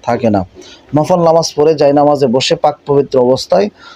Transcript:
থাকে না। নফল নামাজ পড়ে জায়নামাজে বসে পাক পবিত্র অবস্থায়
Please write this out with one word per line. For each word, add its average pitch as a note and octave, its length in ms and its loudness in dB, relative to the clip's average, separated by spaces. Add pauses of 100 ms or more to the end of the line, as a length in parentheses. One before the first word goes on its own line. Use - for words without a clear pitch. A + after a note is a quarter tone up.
থাকে A#2 260 -2
না। G2 160 -2 (500)
নফল E3+ 280 0
নামাজ E3 320 0
পড়ে D#3 200 2
জায়নামাজে C#3+ 520 2
বসে C3 280 -2
পাক D3+ 200 -2 (100)
পবিত্র C#3 340 0
অবস্থায় C3 500 0 (260)